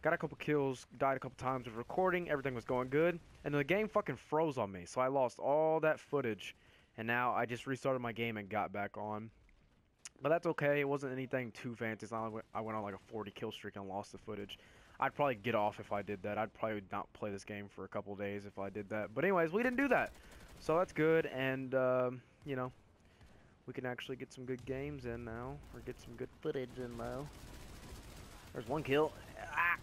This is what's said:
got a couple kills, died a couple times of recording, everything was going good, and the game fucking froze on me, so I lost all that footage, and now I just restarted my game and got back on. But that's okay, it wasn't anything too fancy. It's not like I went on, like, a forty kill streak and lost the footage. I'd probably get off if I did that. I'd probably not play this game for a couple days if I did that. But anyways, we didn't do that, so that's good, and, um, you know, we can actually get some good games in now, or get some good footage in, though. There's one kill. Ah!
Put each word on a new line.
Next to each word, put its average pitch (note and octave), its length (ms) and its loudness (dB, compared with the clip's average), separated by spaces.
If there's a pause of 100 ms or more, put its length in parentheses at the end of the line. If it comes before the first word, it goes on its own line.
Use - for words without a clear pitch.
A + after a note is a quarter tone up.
got D#3+ 120 4
a E3+ 40 0
couple D3+ 200 -4
kills, C#3 480 0 (140)
died C3+ 180 4
a - 20 -4
couple C3 160 -8
times B2+ 300 -2
of A2+ 120 -10
recording, F3 520 2
everything C#3 240 0
was A#2 100 -4
going B2+ 260 2
good, E3 300 4 (240)
and D3 120 0
the C#3+ 80 4
game G3 240 2
fucking G3+ 280 2
froze D3+ 400 2
on G#2 160 0
me, F#2 140 -8
so B2+ 160 0
I B2+ 60 6
lost C3+ 320 2
all D#3 400 6
that D#3 200 4
footage, A#2+ 560 -2 (420)
and A2+ 100 -4
now A#2+ 260 2
I A2+ 140 2
just A#2 180 -6
restarted C3 380 0
my A#2 80 -2
game A2+ 260 -2
and G#2 100 -4
got F#2+ 240 0
back G2+ 260 -4
on. G#2+ 340 -4 (920)
But C#3 80 2
that's E3 160 4
okay, D3 340 4
it C#3+ 80 4
wasn't C#3 260 0
anything B2+ 400 -2
too B2 220 -6
fancy. A2 280 -4
It's G#2+ 80 -10
not A2+ 160 -2
like A2 160 -6 (100)
I A2 80 -2
went A2 160 -2
on, G#2+ 60 -2
like, G2+ 100 -4
a F#2+ 60 -10 (120)
forty G#2+ 200 -6
kill A2+ 200 -6
streak G#2 260 -10
and G2 100 -8
lost G2 240 -4
the G2 80 -14
footage. G2+ 400 -10 (400)
I'd C3+ 160 2
probably C#3+ 200 4
get A2 200 0
off G#2 240 4
if G#2 120 -6
I G2+ 120 0
did G2 180 -4
that. G#2 160 -2
I'd G#2+ 160 0
probably G#2+ 380 -2
not G2+ 220 -4
play G#2+ 180 -6
this G2 120 -6
game G#2 240 -8
for G2 160 -12
a F#2+ 40 -10
couple G2+ 280 -6
days G2+ 300 -4
if G2+ 140 -14
I G2 100 -2
did G2 200 -6
that. G#2+ 240 -4
But C3+ 100 0
anyways, E3+ 280 4
we G#3+ 120 2
didn't B3 140 2
do C#4 100 2
that, D#3 240 4 (480)
so D#3+ 180 2
that's F#3 160 2
good, D#3+ 320 6
and, C3 480 -2
um, B2+ 480 4 (240)
you C#3+ 100 -4
know, B2+ 160 -2 (960)
we B2+ 80 -10
can B2+ 140 -4
actually B2 300 -4
get B2+ 140 -10
some B2+ 140 -12
good B2 220 -4
games C3+ 400 -4
in A#2+ 180 -6
now, A#2+ 320 -8 (160)
or B2 60 -12
get A#2+ 200 -10
some A#2+ 160 -14
good B2+ 140 -8 (120)
footage B2+ 360 -4
in, A#2+ 180 -8
though. B2 320 -6 (1300)
There's B2 140 -8
one C#3+ 160 0
kill. C#3+ 280 4 (400)
Ah! E3+ 320 0